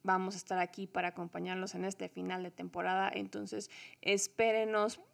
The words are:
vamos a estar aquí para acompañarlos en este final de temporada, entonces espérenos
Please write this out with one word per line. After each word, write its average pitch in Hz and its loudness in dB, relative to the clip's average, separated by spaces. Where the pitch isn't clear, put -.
vamos 185 2
a - -8
estar 185 -2
aquí 185 -2
para 175 0
acompañarlos 180 -4
en 180 -4
este 190 -6
final 185 -4
de 180 -8
temporada, 185 0
entonces 202 -4
espérenos 220 4